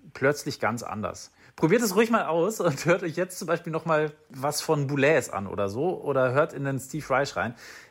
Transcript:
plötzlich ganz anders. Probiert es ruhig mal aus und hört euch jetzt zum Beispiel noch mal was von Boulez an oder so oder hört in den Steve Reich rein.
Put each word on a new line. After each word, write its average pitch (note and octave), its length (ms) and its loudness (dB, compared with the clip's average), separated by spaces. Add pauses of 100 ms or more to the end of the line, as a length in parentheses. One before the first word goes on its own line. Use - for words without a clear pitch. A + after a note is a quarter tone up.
(140)
plötzlich C#3+ 460 0
ganz A2 220 -2
anders. - 500 -8 (240)
Probiert G3+ 280 4
es F#3+ 120 -2
ruhig A3+ 140 4
mal G#3 160 2
aus E3+ 340 0
und F3 260 0
hört F3+ 180 4
euch E3 120 -4
jetzt F3+ 220 -4
zum F#3+ 100 -8
Beispiel E3 240 -2
noch D#3 140 -4
mal D#3 260 2 (180)
was C3+ 320 -4
von D3 260 0
Boulez C#3 420 4
an G2 160 -6
oder G2 240 -2
so C#3+ 320 -2
oder C3 300 2
hört D3+ 220 2
in C#3 100 -6
den C3+ 160 -2
Steve - 280 -8
Reich C#3 280 0
rein. A2+ 180 -2 (380)